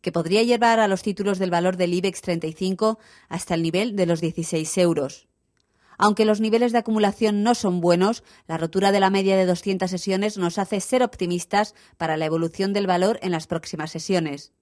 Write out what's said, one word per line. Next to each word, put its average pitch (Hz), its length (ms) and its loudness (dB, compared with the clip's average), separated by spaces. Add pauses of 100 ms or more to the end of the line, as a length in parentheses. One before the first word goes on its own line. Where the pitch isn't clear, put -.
que 175 100 -6
podría 170 320 0
llevar 233 360 4
a 214 80 4
los 190 140 0
títulos 196 380 -2
del 185 100 -2
valor 180 260 0
del 175 200 0
ibex 185 260 -2
treinta 170 240 -4
y 160 80 -6
cinco 190 460 -2 (300)
hasta 180 260 -4
el 165 80 0
nivel 196 320 -2
de 185 100 2
los 165 160 0
dieciséis 160 560 -4
euros. 165 480 0 (760)
Aunque 208 220 4
los 214 160 4
niveles 226 320 2
de 233 60 2
acumulación 214 680 0
no 233 120 2
son 180 260 -2
buenos, 180 420 2 (240)
la 160 100 -6
rotura 185 360 0
de 196 80 4
la 190 80 4
media 196 260 2
de 185 100 4
doscientas 180 460 -2
sesiones 196 460 -2
nos 175 200 -2
hace 202 220 -4
ser 254 240 0
optimistas 190 720 -2 (220)
para 160 180 -2
la 160 100 -2
evolución 165 460 -2
del 202 160 0
valor 185 340 2
en 180 120 -2
las 160 140 -4
próximas 160 440 -8
sesiones. 160 720 -4